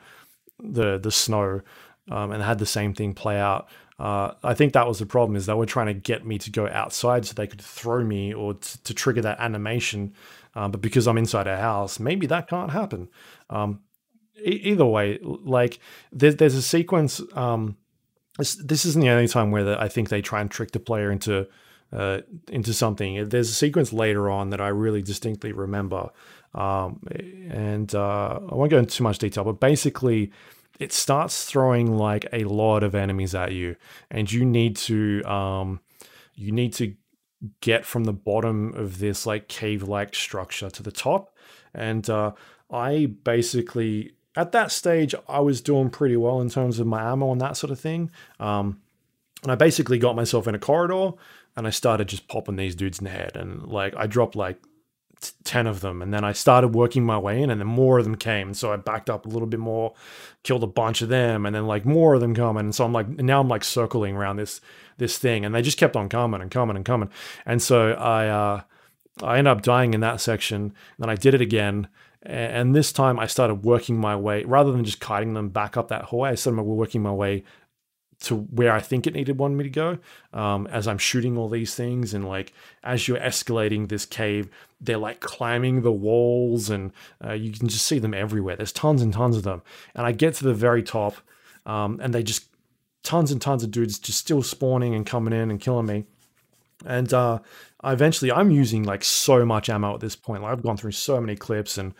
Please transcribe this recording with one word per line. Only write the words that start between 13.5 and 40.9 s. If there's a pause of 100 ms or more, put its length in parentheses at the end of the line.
e-,
either
way,
l-,
like, (320)
there's,
there's
a
sequence, (120)
um, (640)
this,
this
isn't
the
only
time
where
the,
I
think
they
try
and
trick
the
player
into, (460)
uh, (280)
into
something.
There's
a
sequence
later
on
that
I
really
distinctly
remember. (460)
Um, (480)
and,
uh, (100)
I
won't
go
into
too
much
detail,
but
basically (480)
it
starts
throwing,
like,
a
lot
of
enemies
at
you, (340)
and
you
need
to,
um, (520)
you
need
to (640)
get
from
the
bottom
of
this,
like,
cave-like
structure
to
the